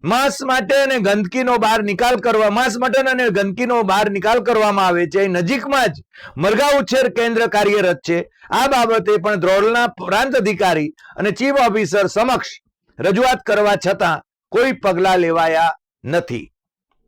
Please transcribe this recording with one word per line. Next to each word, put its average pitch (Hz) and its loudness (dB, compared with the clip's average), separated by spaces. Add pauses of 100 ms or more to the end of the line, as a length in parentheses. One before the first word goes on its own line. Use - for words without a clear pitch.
માંસ 254 -2
માટે 262 0
અને 269 0
ગંદકીનો 214 0
બહાર 220 2
નિકાલ 214 0
કરવા, 220 2
માંસ, 233 0
મટન 254 0
અને 254 0
ગંદકીનો 208 -2
બહાર 202 0
નિકાલ 208 0
કરવામાં 208 0
આવે 175 0
છે. 196 0
નજીકમાં 226 -2
જ - -10 (320)
મરઘા 226 2
ઉછેર 247 0
કેન્દ્ર 233 0
કાર્યરત 202 0 (100)
છે. 170 -2 (200)
આ 240 0
બાબતે 226 2
પણ 208 -2
ધ્રોળના 202 2
પ્રાંત 220 -2
અધિકારી 180 0 (240)
અને 202 -2
ચીફ 277 -2
ઓફિસર 208 2
સમક્ષ 233 -2 (500)
રજૂઆત 247 0
કરવા 208 2 (100)
છતાં 175 -2 (300)
કોઈ 247 2
પગલાં 185 0
લેવાયા 165 0 (280)
નથી. 143 -6 (560)